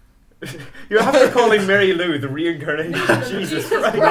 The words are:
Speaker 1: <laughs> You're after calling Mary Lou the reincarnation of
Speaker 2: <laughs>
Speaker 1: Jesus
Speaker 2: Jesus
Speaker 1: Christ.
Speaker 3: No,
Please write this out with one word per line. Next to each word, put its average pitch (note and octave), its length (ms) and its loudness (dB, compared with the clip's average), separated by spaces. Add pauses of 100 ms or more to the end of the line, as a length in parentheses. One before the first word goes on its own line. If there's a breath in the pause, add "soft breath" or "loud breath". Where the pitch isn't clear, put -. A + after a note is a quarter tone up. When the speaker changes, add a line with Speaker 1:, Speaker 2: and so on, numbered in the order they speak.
(400 soft breath)
Speaker 1:
<laughs> - 480 -16
You're G#3 140 2
after C4 280 6
calling G#3+ 360 2
Mary G3 260 4
Lou E3+ 260 -2
the C3+ 120 -6
reincarnation D#3 640 -4
of - 140 -4
Speaker 2:
<laughs> - 200 0
Speaker 1:
Jesus - 20 -
Speaker 2:
Jesus G3 380 -6
Speaker 1:
Christ. - 300 -2
Speaker 3:
No, - 20 0 (100)